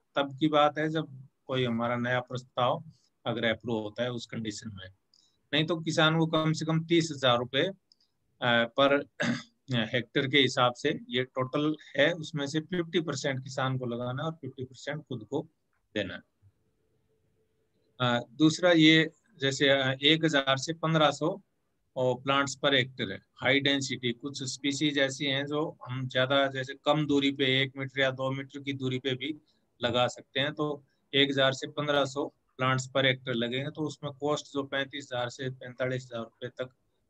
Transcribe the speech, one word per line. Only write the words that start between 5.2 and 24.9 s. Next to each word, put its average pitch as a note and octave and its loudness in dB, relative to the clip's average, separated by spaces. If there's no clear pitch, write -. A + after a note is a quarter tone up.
नहीं D#3 2
तो E3+ -2
किसान D#3+ 2
को D#3+ 4
कम D#3 2
से D#3 -2
कम D#3+ 0
तीस E3 2
हजार B2+ 2
रुपए, C3+ 0
अ, A#2 4
per C#3 4
<clears throat> - -4
हेक्टेयर A#2+ -2
के C#3+ 4
हिसाब C3 4
से B2+ -2
ये B2+ 0
टोटल D3 -2
है, D3+ 4
उसमें D#3 -6
से D#3 -2
फिफ्टी E3+ -2
परसेंट C#3 -4
किसान C3 -4
को B2 -4
लगाना B2 -6
है E3 -4
और D#3+ -4
फिफ्टी C3 -12
परसेंट D3 -10
खुद G#2+ -10
को D3+ -6
देना F2+ -4
है। - -14
अ, A#2+ 0
दूसरा D#3 4
ये D#3+ 6
जैसे, C3+ 2
अ, C3+ 2
एक D#3+ 4
हजार C3+ 2
से C3+ -6
पन्द्रह D#3+ 2
सौ F3+ -4
और B2+ 2
plants C3+ -2
per C#3+ 4
hectare A#2 0
है, F#2+ -10
हाई C3 2
density। C3+ -2
कुछ C3+ -10
species C#3+ -2